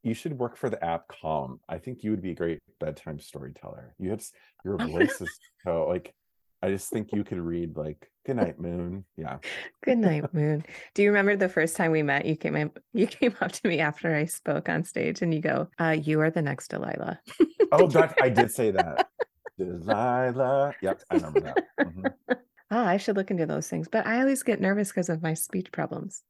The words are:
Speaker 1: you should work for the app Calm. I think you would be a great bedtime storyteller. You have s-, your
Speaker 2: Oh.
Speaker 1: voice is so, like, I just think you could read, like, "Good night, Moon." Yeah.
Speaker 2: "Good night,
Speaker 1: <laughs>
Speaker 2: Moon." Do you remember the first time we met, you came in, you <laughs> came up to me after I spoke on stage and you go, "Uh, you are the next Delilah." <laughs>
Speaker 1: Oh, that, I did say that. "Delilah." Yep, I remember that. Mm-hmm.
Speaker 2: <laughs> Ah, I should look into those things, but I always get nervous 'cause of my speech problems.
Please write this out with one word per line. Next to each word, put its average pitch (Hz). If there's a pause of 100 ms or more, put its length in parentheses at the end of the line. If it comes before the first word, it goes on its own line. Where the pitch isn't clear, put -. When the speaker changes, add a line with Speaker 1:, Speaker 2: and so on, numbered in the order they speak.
Speaker 1:
you 117
should 147
work 120
for 131
the -
app 85
Calm. 71 (100)
I 82
think 123
you 107
would 101
be 92
a 82
great 85 (180)
bedtime 78
storyteller. -
You 95
have 107
s-, - (340)
your 95
Speaker 2:
Oh. 240
Speaker 1:
voice -
is - (240)
so, 165
like, 180 (480)
I 95
just 98
think 107
you 104
could 95
read, 85
like, 76 (160)
"Good 135
night, 85
Moon." 87 (120)
Yeah. - (440)
Speaker 2:
"Good 254
night, 165
Speaker 1:
<laughs> -
Speaker 2:
Moon." 151 (300)
Do 196
you 202
remember 202
the 185
first 165
time 165
we 156
met, 143
you 156
came 156
in, 151 (220)
you 226
<laughs> -
came 233
up 190
to -
me 165
after 156
I 151
spoke -
on 165
stage -
and 170
you 151
go, 147 (120)
"Uh, 160
you 151
are 156
the 165
next 139
Delilah." - (200)
<laughs> 302
Speaker 1:
Oh, 170
that, 160
I 131
did -
say 113
that. - (500)
"Delilah." 123
Yep, -
I -
remember -
that. - (200)
Mm-hmm. 185 (220)
Speaker 2:
<laughs> - (280)
Ah, 233
I 180
should 202
look 190
into 175
those 156
things, 165
but 220
I 233
always 269
get 220
nervous 202
'cause 180
of 165
my 160
speech -
problems. -